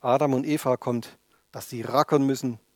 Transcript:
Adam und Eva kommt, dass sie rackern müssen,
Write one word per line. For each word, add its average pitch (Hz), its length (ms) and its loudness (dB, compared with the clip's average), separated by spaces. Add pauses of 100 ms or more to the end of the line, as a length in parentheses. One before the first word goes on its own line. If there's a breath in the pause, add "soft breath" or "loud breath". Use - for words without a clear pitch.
Adam 135 320 2
und 131 120 0
Eva 143 300 0
kommt, - 420 -6 (320)
dass - 180 -14
sie 120 120 -10
rackern 139 440 2
müssen, 127 360 -2 (160)